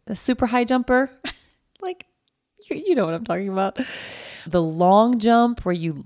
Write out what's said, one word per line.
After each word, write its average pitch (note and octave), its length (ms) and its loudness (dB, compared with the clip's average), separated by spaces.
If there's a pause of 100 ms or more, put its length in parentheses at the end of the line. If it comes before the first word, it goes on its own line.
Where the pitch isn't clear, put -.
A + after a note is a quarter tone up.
a G#3 100 -8
super B3+ 300 0
high B3 180 0
jumper. B3+ 460 0 (140)
<laughs> - 60 -10 (520)
Like, F#4 240 -10 (600)
you, - 80 -6
you E4+ 180 0
know G#3+ 120 2
what E3 80 -2
I'm E3 100 -6
talking F#3 240 -4
about. F#3+ 300 -2 (680)
The E3+ 160 0
long F#3 560 4
jump A#3 460 2
where F3+ 100 0
you, D#3+ 320 -6